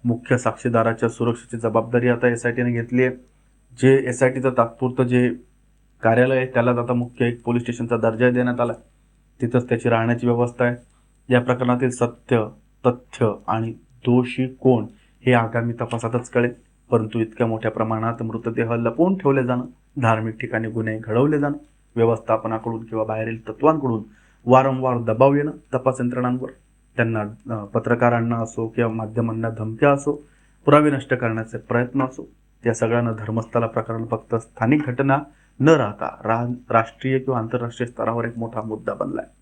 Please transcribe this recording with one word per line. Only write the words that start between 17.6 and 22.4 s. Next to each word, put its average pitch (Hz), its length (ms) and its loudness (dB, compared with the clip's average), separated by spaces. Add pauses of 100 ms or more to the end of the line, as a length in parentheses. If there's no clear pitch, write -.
प्रमाणात 113 520 -4
मृतदेह 113 500 -4
लपवून 117 440 0
ठेवले 139 260 2
जाणं, 123 220 -2 (360)
धार्मिक 113 340 0
ठिकाणी 113 320 -6
गुन्हे 110 320 -4
घडवले 123 400 0
जाणं, 147 180 -2 (380)
व्यवस्थापनाकडून 113 880 0